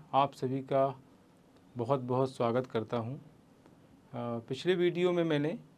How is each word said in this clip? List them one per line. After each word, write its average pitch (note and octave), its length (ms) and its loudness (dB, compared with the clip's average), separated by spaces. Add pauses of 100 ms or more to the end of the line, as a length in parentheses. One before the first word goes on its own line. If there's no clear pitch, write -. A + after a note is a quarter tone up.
(120)
आप C#3 200 4
सभी C3+ 280 -4
का C3+ 400 0 (760)
बहुत B2+ 240 0
बहुत B2+ 360 0
स्वागत B2 300 0
करता A2+ 300 -4
हूं। A#2 200 -4
अ, - 1200 -12
पिछले C3+ 360 -2
वीडियो F3 380 2
में E3+ 120 2
मैंने D#3 340 0 (200)